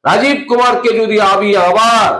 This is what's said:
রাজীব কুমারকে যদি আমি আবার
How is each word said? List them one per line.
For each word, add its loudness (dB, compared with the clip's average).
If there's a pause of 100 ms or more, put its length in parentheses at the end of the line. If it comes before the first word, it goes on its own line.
রাজীব 0 (120)
কুমারকে 0 (100)
যদি -2 (160)
আমি -2 (200)
আবার 2 (100)